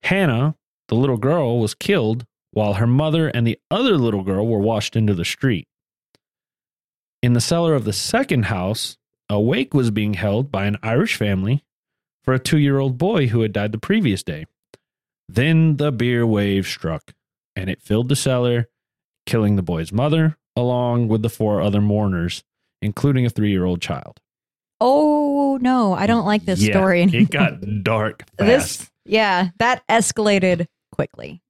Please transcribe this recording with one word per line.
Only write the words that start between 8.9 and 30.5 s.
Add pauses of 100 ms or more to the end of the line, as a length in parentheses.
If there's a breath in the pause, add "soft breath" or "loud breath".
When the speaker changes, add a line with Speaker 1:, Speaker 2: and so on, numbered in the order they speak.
Speaker 1:
a
wake
was
being
held
by
an
Irish
family (580)
for
a
two-year-old
boy
who
had
died
the
previous
day. (840)
Then
the
beer
wave
struck, (420)
and
it
filled
the
cellar, (560)
killing
the
boy's
mother, (180)
along
with
the
four
other
mourners, (400)
including
a
three-year-old
child. (600)
Speaker 2:
Oh,
no.
I
don't
like
this
Speaker 1:
Yeah,
Speaker 2:
story
Speaker 1:
it
Speaker 2:
anymore.
Speaker 1:
got
dark (160)
Speaker 2:
This,
Speaker 1:
fast. (140)
Speaker 2:
yeah, (100)
that
escalated (260)